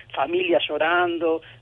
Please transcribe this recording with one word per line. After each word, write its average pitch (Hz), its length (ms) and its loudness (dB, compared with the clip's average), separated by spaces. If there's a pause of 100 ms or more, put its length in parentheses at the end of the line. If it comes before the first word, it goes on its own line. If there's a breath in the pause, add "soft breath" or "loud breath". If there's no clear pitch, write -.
(160 loud breath)
familias 170 540 0
llorando, 165 720 0 (200 loud breath)